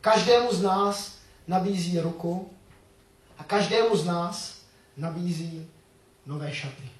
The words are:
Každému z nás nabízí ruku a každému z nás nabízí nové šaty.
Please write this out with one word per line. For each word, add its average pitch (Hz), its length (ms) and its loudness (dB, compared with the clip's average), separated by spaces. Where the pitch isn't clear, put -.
Každému 220 520 6
z 175 80 0
nás 202 560 0
nabízí 180 520 0
ruku 170 540 -4
a - 60 -18
každému 220 540 2
z 156 80 0
nás 175 560 -4
nabízí 165 680 -6
nové 147 280 -8
šaty. - 360 -10